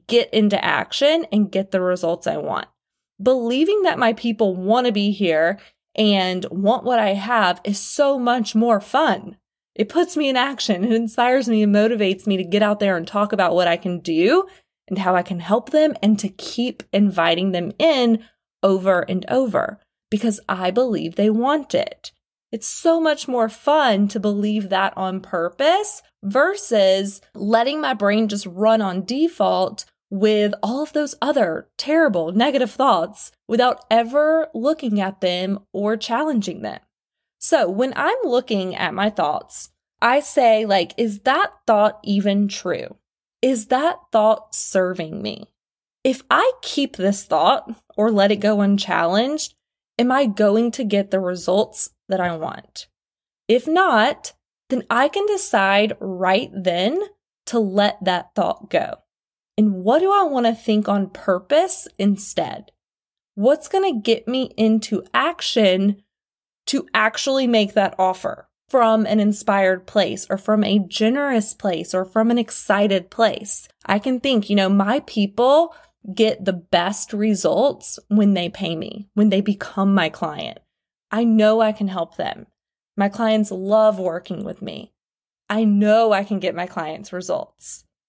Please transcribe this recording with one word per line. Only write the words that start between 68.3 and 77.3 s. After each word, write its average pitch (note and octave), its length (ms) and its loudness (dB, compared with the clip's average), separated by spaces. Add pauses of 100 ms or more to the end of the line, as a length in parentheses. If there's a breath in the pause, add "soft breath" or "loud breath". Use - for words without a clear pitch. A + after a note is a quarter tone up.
from A3 360 4
an G#3+ 140 0
inspired G3 640 0
place - 440 -2
or G3 80 -2
from G#3+ 260 0
a G3+ 160 2
generous A3+ 720 -2
place F3 400 -6
or F#3 120 -2
from A3+ 260 0
an A#3+ 60 2
excited G3+ 720 0
place?" - 580 -2 (180)
I G3+ 140 0
can B3+ 220 -2
think, A#3+ 280 0
you G3+ 60 2
know, F#3+ 140 4
my G3+ 320 2
people B3+ 760 2 (400 loud breath)
get G#3+ 300 0
the F#3+ 80 0
best F3 580 -2
results G#3+ 960 0